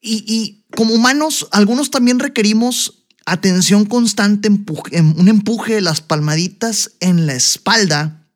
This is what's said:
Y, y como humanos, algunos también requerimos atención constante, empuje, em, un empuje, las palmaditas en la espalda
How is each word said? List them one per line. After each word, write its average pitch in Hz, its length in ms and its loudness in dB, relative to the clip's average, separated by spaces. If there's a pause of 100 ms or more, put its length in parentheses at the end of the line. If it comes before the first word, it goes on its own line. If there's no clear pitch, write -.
Y, 220 240 -6
y 220 400 -6 (120)
como 226 180 2
humanos, 277 560 0
algunos 233 400 2
también 247 300 2
requerimos 240 760 -2 (280)
atención 185 580 2
constante, 208 640 0
empuje, 202 480 -2
em, 156 200 4
un 180 120 6
empuje, 214 520 0
las 160 200 -2
palmaditas 165 960 -4
en 175 280 2
la 143 80 -2
espalda 156 1000 -2